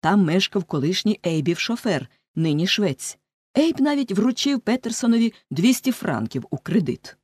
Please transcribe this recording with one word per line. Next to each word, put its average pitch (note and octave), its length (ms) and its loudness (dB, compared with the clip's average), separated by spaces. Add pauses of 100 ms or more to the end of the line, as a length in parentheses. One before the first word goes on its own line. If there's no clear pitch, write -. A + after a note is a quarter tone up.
Там F#3+ 240 4
мешкав F3+ 400 0
колишній F3 600 -2
Ейбів E3 320 0
шофер, F#3+ 500 -4 (260)
нині D#3+ 320 0
швець. - 520 -2 (400)
Ейб D#4+ 220 2
навіть C#4+ 320 0
вручив B3 480 0
Петерсонові A#3 720 0 (180)
двісті A#3+ 420 2
франків B2+ 580 -4
у C#3+ 80 -6
кредит. - 640 -2